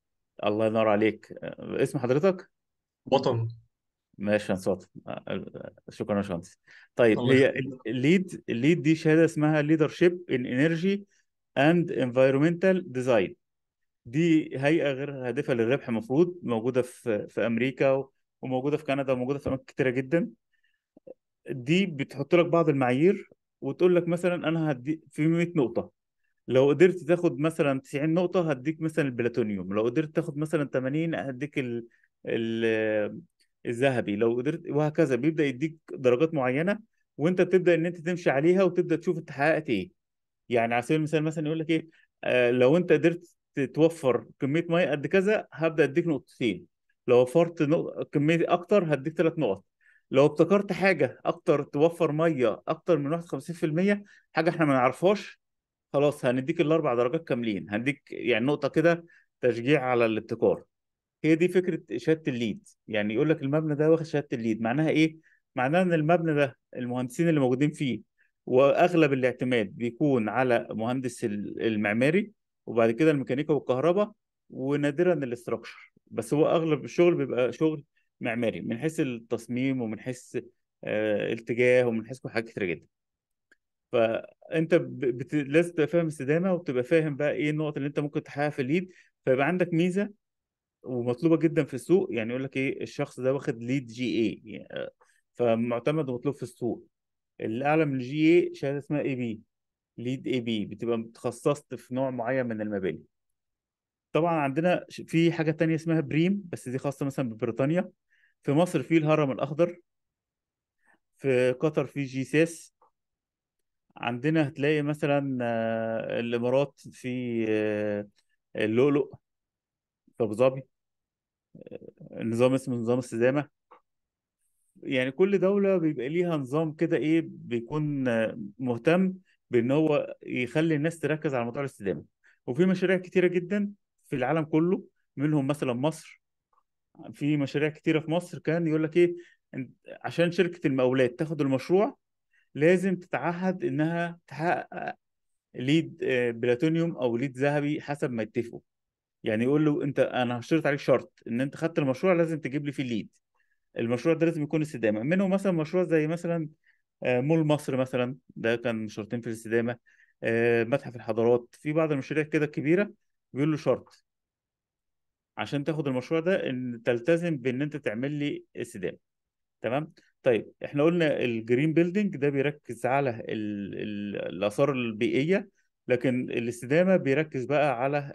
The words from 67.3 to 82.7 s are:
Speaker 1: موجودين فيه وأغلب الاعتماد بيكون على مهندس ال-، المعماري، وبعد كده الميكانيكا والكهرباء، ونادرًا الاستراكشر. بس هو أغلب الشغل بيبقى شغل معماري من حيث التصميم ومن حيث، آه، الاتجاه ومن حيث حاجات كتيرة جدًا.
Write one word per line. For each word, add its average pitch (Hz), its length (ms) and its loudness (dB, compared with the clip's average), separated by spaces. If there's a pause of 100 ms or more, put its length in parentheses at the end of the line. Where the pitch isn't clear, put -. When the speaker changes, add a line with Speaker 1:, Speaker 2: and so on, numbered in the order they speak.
Speaker 1:
موجودين 131 320 2
فيه 123 300 -4 (440)
وأغلب 156 680 4
الاعتماد 123 540 0 (100)
بيكون 120 520 0
على 120 420 0
مهندس 120 540 -4
ال-، 104 360 -6
المعماري، 113 720 0 (340)
وبعد 117 260 2
كده 156 200 4
الميكانيكا 147 420 -2
والكهرباء، 160 580 0 (380)
ونادرًا 143 640 0
الاستراكشر. 120 800 -8 (200)
بس 113 220 -4
هو 147 140 4
أغلب 156 360 0
الشغل 175 320 4
بيبقى 123 380 0
شغل 156 300 -2 (380)
معماري 113 400 -2
من 117 160 -6
حيث 156 220 -4
التصميم 123 840 -4
ومن 110 180 -6
حيث، - 380 -10 (460)
آه، 107 500 0
الاتجاه 123 540 2
ومن 113 200 -4
حيث 131 200 -14
حاجات 113 220 -4
كتيرة 104 160 -6
جدًا. 80 200 -4 (1080)